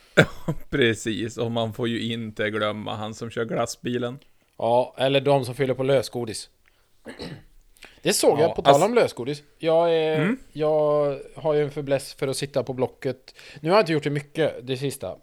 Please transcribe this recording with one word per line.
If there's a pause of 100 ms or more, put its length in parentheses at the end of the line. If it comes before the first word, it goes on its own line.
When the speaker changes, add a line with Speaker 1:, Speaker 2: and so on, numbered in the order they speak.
(180)
Speaker 1:
Ja, (160)
precis.
Och
man
får
ju
inte
glömma
han
som
kör
glassbilen. (380)
Speaker 2:
Ja,
eller
de
som
fyller
på
lösgodis. (1500)
Det
såg
Speaker 1:
Ja,
Speaker 2:
jag,
på
tal
Speaker 1:
alltså
Speaker 2:
om
lösgodis. (140)
Jag
är,
Speaker 1:
Mm. (160)
Speaker 2:
jag (160)
har
ju
en
fäbless
för
att
sitta
på
Blocket. (240)
Nu
har
jag
inte
gjort
det
mycket
det
sista,